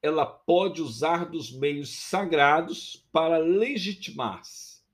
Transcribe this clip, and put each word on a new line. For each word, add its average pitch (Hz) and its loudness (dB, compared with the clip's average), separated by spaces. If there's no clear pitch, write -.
ela 151 2
pode 175 0
usar 156 -2
dos 151 -8
meios 143 -4
sagrados 165 0
para 160 2
legitimar-se 185 -2